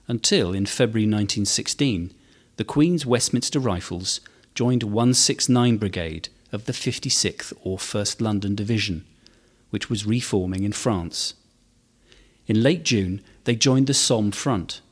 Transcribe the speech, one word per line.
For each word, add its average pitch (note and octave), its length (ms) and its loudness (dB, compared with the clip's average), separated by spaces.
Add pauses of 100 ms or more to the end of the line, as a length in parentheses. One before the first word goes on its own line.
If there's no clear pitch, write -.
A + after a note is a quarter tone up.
until, A#2 460 0
in G2 140 0
February A2+ 400 2
nineteen G#2 380 0
sixteen, G2 680 -2 (440)
the A2+ 80 -2
Queen's D#3 400 2
Westminster B2 540 0
Rifles F#2 640 -4 (340)
joined A#2+ 300 2
one A2+ 280 2
six - 360 2
nine B2 280 4
Brigade F2 520 -4 (240)
of A#2 140 -8
the C3 60 -4
fifty-sixth - 800 -2 (100)
or F#2+ 180 -4
First - 400 -4
London G#2 340 0
Division, G2+ 500 -2 (640)
which - 200 -6
was G#2 160 -2
reforming G2 560 0
in G2+ 80 0
France. F#2 640 -4 (1120)
In A2 160 2
late D#3+ 220 2
June, G2 360 0 (220)
they A#2+ 140 0
joined C3 320 4
the C#3 60 2
Somme A2 360 2
front G2+ 600 -4